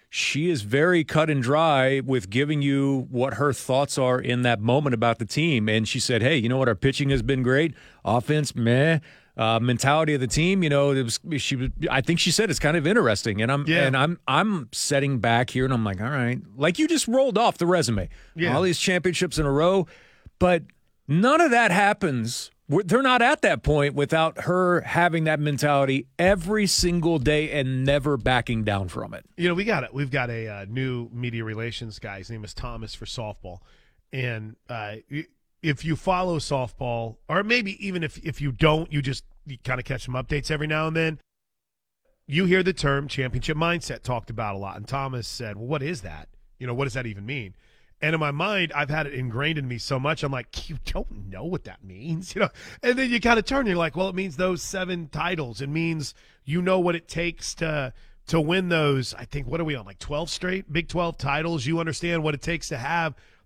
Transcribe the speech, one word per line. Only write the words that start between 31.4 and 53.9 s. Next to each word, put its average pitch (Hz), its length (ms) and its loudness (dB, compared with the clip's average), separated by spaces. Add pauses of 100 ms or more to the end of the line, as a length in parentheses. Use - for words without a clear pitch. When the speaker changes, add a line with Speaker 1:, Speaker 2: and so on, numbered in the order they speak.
Speaker 2:
relations 110 560 -8
guy. 101 180 -12
His 95 140 -14
name 110 120 -10
is 104 120 -14
Thomas 113 400 -10
for 113 100 -14
softball. 104 540 -12 (520)
And, 117 440 -6 (120)
uh, 107 280 -8 (160)
y-, 147 160 -8 (340)
if 151 240 -2
you 156 100 0
follow 180 440 0
softball, 120 800 -4 (120)
or 175 140 0
maybe 208 420 -2
even 180 160 -4
if, 156 240 -6
if 143 160 -6
you 143 100 -2
don't, 151 400 4
you 147 120 0
just, 131 220 -6 (200)
you 131 180 -14
kinda 127 200 -4
catch 127 220 -6
some 123 100 -6
updates 135 340 -4
every 151 160 -2
now 156 220 0
and 160 80 -2
then, 160 240 0 (1080)
you 160 200 2
hear 185 180 4
the 185 100 0
term 143 340 0
championship 131 500 -4
mindset 165 440 -2
talked 120 300 -6
about 107 240 -6
a - 20 -8
lot. 98 200 -10
And 104 100 -12
Thomas 131 400 -6
said, 107 280 -10
"Well, 110 120 -12
what 143 160 -4
is 147 180 -6
that? 78 280 -14 (280)
You 127 80 -10
know, 123 80 -4
what 131 120 -2
does 123 100 -6
that 131 100 -6
even 104 220 -10
mean?" 120 280 -10 (460)
And 156 120 0
in 160 60 2
my 147 120 0
mind, 175 440 -2
I've 147 140 -2
had 151 180 -2
it 143 60 -12
ingrained 127 440 -2
in 139 100 -4
me 123 100 -6
so 135 220 -4
much, 147 240 -2
I'm 139 80 -2
like, - 380 -8
"You 156 160 -8
don't 104 440 -6
know 95 160 -10
what 175 180 -6
that 92 200 -18
means," 143 520 -8
<laughs> - 0 -
you 208 60 0
know? 180 80 2 (340)
And 247 160 2
then 262 100 2
you 240 100 2
kinda 233 220 4
turn, 269 240 0
you're 190 120 2
like, 165 180 0